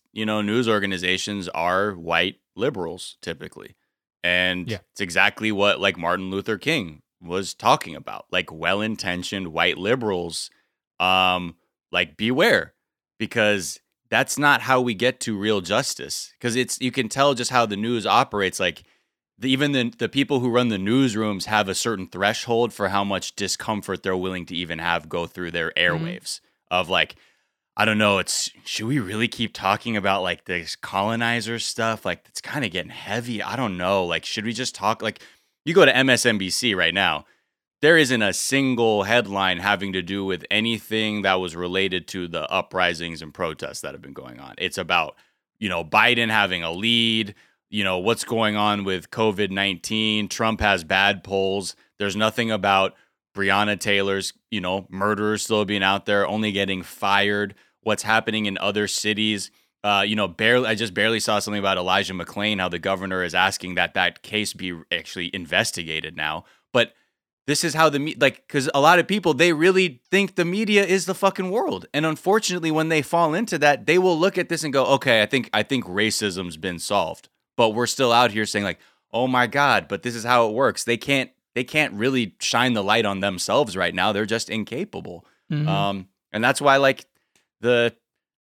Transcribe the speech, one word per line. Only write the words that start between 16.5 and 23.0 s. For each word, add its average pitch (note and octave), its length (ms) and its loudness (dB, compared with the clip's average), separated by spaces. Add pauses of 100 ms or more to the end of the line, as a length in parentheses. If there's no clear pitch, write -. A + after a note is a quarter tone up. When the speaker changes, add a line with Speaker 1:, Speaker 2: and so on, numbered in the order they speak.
Speaker 1:
it's, B2 260 -2
you B2+ 120 -2
can B2 160 -2
tell C#3 260 2
just A#2+ 160 -4
how A#2+ 160 4
the G#2 100 -4
news A2 300 -2
operates. G2+ 540 2
Like, F2 240 -2 (520)
the, B2+ 140 -4
even C#3+ 220 2
the, A#2+ 260 0
the A2+ 100 -2
people C#3 300 0
who B2 100 0
run A#2+ 200 2
the G#2+ 80 0
newsrooms G#2+ 680 0
have G#2 220 2
a F#2+ 60 -2
certain G2 320 -2
threshold A2 640 0
for G2 180 -2
how G2+ 120 0